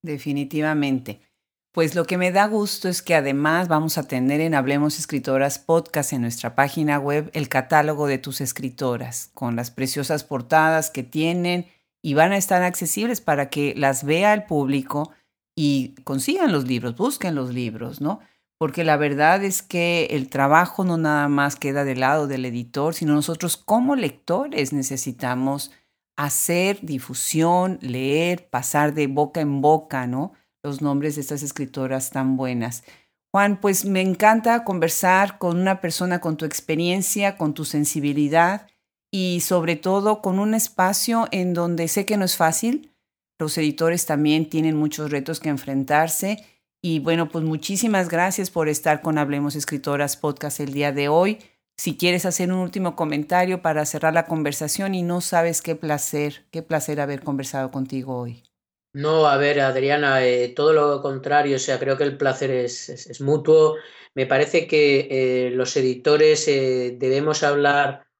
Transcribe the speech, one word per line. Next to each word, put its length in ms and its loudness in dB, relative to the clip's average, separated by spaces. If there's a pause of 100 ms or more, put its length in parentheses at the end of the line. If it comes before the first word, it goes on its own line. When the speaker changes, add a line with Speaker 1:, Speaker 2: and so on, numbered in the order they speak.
Speaker 1:
Definitivamente. 1200 -2 (520)
Pues 220 0
lo 100 0
que 120 -2
me 140 2
da 160 4
gusto 400 -2
es 140 -2
que 140 0
además 520 2
vamos 300 0
a 100 -6
tener 320 0
en 140 0
Hablemos 460 0
Escritoras 600 -2
Podcast 540 -2
en 80 -2
nuestra 340 -6
página 440 2
web 340 -2
el 160 -4
catálogo 580 2
de 100 0
tus 220 -8
escritoras, 960 -6
con 220 -4
las 160 -6
preciosas 520 -4
portadas 680 2
que 140 -8
tienen 640 -2 (340)
y 120 -2
van 180 6
a 60 2
estar 260 2
accesibles 580 -2
para 280 0
que 260 -2
las 300 0
vea 280 4
el 120 -2
público 680 -2 (440)
y 480 0
consigan 480 0
los 140 2
libros, 300 -2
busquen 400 -2
los 180 -4
libros, 480 -6
¿no? 180 -4 (400)
Porque 240 -2
la 140 4
verdad 460 4
es 180 -2
que 500 0
el 180 -2
trabajo 540 2
no 140 0
nada 300 2
más 280 0
queda 300 -4
del 160 -2
lado 260 2
del 180 -4
editor, 480 -4
sino 200 0
nosotros 440 -2
como 380 0
lectores 760 -2
necesitamos 1000 -4 (440)
hacer 680 0
difusión, 1000 0
leer, 680 -2
pasar 440 0
de 140 0
boca 340 -2
en 200 0
boca, 440 2
¿no? 280 -4 (300)
Los 180 -6
nombres 340 0
de 60 -6
estas 220 -6
escritoras 680 -6
tan 260 0
buenas. 460 -4 (500)
Juan, 260 2
pues 240 0
me 160 0
encanta 640 4
conversar 760 2
con 200 0
una 220 0
persona 400 -2
con 160 -2
tu 80 -6
experiencia, 880 -2
con 180 -2
tu 120 -6
sensibilidad 1000 2 (440)
y 300 0
sobre 340 2
todo 460 0
con 180 0
un 140 0
espacio 800 0
en 220 -2
donde 360 0
sé 160 -2
que 100 0
no 100 0
es 120 -2
fácil. 560 0 (460)
Los 180 -4
editores 480 0
también 440 2
tienen 280 2
muchos 340 -2
retos 280 -4
que 100 -4
enfrentarse. 960 0 (400)
Y 140 0
bueno, 300 0
pues 140 -4
muchísimas 640 0
gracias 420 -2
por 200 -2
estar 320 0
con 160 -2
Hablemos 380 -2
Escritoras 600 -4
Podcast 420 -6
el 140 -6
día 180 -2
de 160 -2
hoy. 320 2 (380)
Si 200 -6
quieres 280 0
hacer 260 -2
un 80 0
último 360 -4
comentario 680 0
para 240 0
cerrar 280 0
la 140 2
conversación, 680 -4
y 80 -2
no 200 -2
sabes 400 0
qué 140 -4
placer, 760 -4
qué 100 -8
placer 380 -4
haber 240 -4
conversado 480 -4
contigo 460 -6
hoy. 260 -10 (500)
Speaker 2:
No, 340 2
a 100 4
ver, 240 2
Adriana, 640 2
eh, 240 2
todo 240 4
lo 280 4
contrario, 540 0
o 40 -2
sea, 200 -2
creo 180 0
que 60 0
el 140 -2
placer 340 0
es, 380 -4
es, 180 -14
es 140 -14
mutuo. 540 6 (380)
Me 140 -2
parece 400 2
que, 420 4
eh, 420 0
los 260 -2
editores, 680 4
eh, 520 0
debemos 440 0
hablar 640 2 (140)